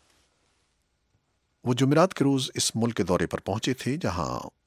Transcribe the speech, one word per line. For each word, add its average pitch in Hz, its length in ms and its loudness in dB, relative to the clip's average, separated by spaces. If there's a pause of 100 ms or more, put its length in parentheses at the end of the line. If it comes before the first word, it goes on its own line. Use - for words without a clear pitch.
(1600)
وہ 123 100 0
جمعرات 147 400 4
کے 139 100 0
روز 139 300 2
اس - 220 -2
ملک 113 200 0
کے 107 60 0
دورے 87 240 2
پر - 140 -6
پہنچے 110 340 -4
تھے، 127 220 -4
جہاں 82 520 -4 (180)